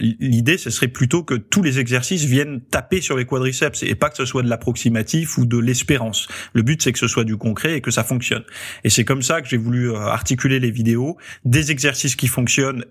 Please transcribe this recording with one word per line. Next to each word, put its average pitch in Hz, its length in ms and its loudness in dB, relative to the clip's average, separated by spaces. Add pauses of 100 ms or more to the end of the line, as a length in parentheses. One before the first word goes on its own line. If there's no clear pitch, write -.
l'idée, 120 560 2
ce 131 140 -6
serait 127 180 0
plutôt 139 340 0
que 143 120 -4
tous 151 280 0
les 139 160 2
exercices 127 460 0
viennent 135 380 0
taper 160 400 -2
sur 135 160 -2
les 123 80 -2
quadriceps 131 560 -2
et 98 120 0
pas 147 140 0
que - 80 -16
ce 135 80 -2
soit 127 180 -2
de 120 60 0
l'approximatif 117 880 0
ou 127 80 4
de 120 140 2
l'espérance. 120 680 0 (280)
Le 117 80 4
but, 151 180 2
c'est 131 100 0
que 120 80 0
ce 123 80 0
soit 117 180 0
du 110 120 -2
concret 117 400 -2
et 131 60 -4
que 120 80 -4
ça - 120 2
fonctionne. 117 420 -2 (380)
Et 110 60 2
c'est 113 160 4
comme 135 160 2
ça 160 220 0
que 123 60 -12
j'ai 127 100 0
voulu, 120 320 0
euh, 110 80 -4
articuler 123 600 0
les 123 120 0
vidéos, 117 480 0 (260)
des 139 260 4
exercices 139 460 0
qui 131 120 0
fonctionnent, 131 640 0